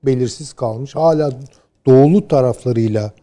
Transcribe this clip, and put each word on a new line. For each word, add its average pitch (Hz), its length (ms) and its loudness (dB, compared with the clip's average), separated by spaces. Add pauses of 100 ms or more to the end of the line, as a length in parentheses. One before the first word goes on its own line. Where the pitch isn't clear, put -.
belirsiz 127 500 -4
kalmış. 117 440 -10
Hala 156 340 0 (560)
doğulu 147 420 4
taraflarıyla, 117 840 -2 (100)